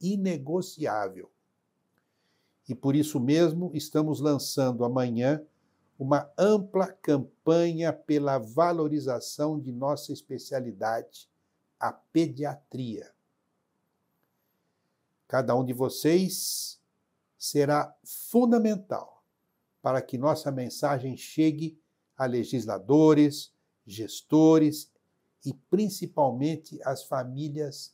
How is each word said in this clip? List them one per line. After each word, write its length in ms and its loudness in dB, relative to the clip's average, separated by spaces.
inegociável. 1300 -4
E 60 -6
por 220 0
isso 240 0
mesmo 540 2
estamos 460 -2
lançando 640 0
amanhã 600 0
uma 380 -2
ampla 520 2
campanha 1040 0
pela 460 0
valorização 1200 -2
de 100 -10
nossa 420 -6
especialidade, 1160 -8
a 140 -4
pediatria. 1200 -6
Cada 260 0
um 100 0
de 80 -6
vocês 1080 -2
será 640 0
fundamental 1200 0
para 220 0
que 160 -8
nossa 320 0
mensagem 680 -4
chegue 600 -2
a 80 -2
legisladores, 1300 4
gestores 1040 4
e 80 -6
principalmente 1300 -2
às 180 -4
famílias 920 -8